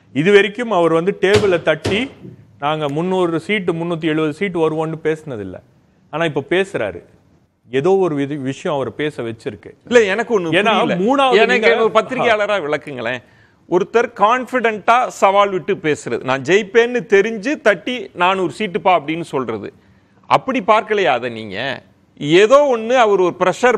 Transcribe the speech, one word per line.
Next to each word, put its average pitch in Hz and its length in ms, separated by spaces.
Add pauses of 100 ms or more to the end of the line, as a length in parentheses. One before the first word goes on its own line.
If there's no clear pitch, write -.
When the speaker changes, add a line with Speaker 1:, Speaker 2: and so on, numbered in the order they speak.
(140)
Speaker 1:
இது 165 200
வரைக்கும் 214 380
அவர் 170 220
வந்து 170 280
டேபிளை 190 400
தட்டி, 190 480 (500)
"நாங்க 151 300
முந்நூறு 170 500
சீட்டு, 190 340
முந்நூத்தி 165 280
எழுபது 156 320
சீட்டு 170 360
வருவோம்னு" 160 240 (100)
பேசினதில்ல. 131 500 (560)
ஆனா 160 160
இப்ப 143 240
பேசுறாரு. 175 540 (680)
ஏதோ 160 260
ஒரு 170 180
விதி-, 139 260
விஷயம் 135 360
அவர் 120 180
பேச 147 280
வச்சிருக்கு. 113 500 (140)
Speaker 2:
இல்ல, 233 160
எனக்கு 208 360
ஒண்ணு 175 40
Speaker 1:
ஏன்னா, 190 360
Speaker 2:
புரியல. - 160
Speaker 1:
மூணாவது 254 380
Speaker 2:
எனக்கு 226 360
Speaker 1:
நீங்க 220 200
Speaker 2:
ஒரு - 40
பத்திரிகையாளரா 214 680
விளக்குங்களேன். 131 600 (460)
ஒருத்தர் 233 460
கான்ஃபிடென்ட்டா 226 920
சவால் 202 420
விட்டு 185 260
பேசுறது, 143 480
"நான் 131 180
ஜெயிப்பேன்னு 226 680
தெரிஞ்சு 220 540
தட்டி 220 520
நானூறு 180 440
சீட்டுப்பா" 185 420
அப்படின்னு 156 220
சொல்றது, 117 520 (540)
அப்படி 214 400
பார்க்கலையா 214 380
அதை 127 240
நீங்க? 113 540 (340)
ஏதோ 220 600
ஒண்ணு 226 160
அவர் 214 260
ஒரு 175 200
பிரஷர் 190 380